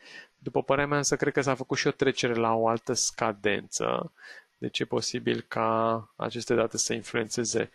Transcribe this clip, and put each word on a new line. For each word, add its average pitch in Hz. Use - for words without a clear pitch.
După 135
părerea 143
mea, 147
însă, 139
cred 143
că -
s-a 135
făcut 131
și -
o 147
trecere 131
la 113
o 113
altă 113
scadență, 101
deci -
e 135
posibil 117
ca 113
aceste 113
date 113
să -
influențeze 113